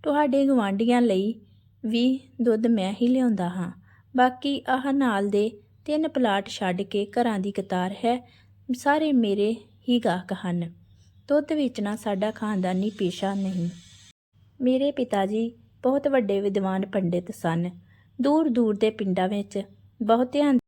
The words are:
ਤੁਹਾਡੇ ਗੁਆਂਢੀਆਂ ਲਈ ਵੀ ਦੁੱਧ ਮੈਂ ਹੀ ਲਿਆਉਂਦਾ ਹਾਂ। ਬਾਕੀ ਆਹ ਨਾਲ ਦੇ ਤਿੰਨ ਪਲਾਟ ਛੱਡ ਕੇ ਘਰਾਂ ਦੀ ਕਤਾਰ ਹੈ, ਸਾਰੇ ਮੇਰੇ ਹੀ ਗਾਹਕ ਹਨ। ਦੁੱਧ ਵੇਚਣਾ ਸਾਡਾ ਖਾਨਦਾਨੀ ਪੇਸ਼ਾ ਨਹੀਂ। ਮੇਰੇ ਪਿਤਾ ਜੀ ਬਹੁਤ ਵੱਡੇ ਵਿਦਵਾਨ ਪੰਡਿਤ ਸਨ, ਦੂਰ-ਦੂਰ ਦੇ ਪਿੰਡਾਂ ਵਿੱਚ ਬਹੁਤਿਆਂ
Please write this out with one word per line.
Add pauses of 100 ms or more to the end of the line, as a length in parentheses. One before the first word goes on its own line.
ਤੁਹਾਡੇ
ਗੁਆਂਢੀਆਂ
ਲਈ (500)
ਵੀ (220)
ਦੁੱਧ
ਮੈਂ
ਹੀ
ਲਿਆਉਂਦਾ
ਹਾਂ। (440)
ਬਾਕੀ
ਆਹ
ਨਾਲ
ਦੇ (340)
ਤਿੰਨ
ਪਲਾਟ
ਛੱਡ
ਕੇ
ਘਰਾਂ
ਦੀ
ਕਤਾਰ
ਹੈ, (460)
ਸਾਰੇ
ਮੇਰੇ (320)
ਹੀ
ਗਾਹਕ
ਹਨ। (560)
ਦੁੱਧ
ਵੇਚਣਾ
ਸਾਡਾ
ਖਾਨਦਾਨੀ
ਪੇਸ਼ਾ
ਨਹੀਂ। (920)
ਮੇਰੇ
ਪਿਤਾ
ਜੀ (300)
ਬਹੁਤ
ਵੱਡੇ
ਵਿਦਵਾਨ
ਪੰਡਿਤ
ਸਨ, (520)
ਦੂਰ-ਦੂਰ
ਦੇ
ਪਿੰਡਾਂ
ਵਿੱਚ (400)
ਬਹੁਤਿਆਂ (140)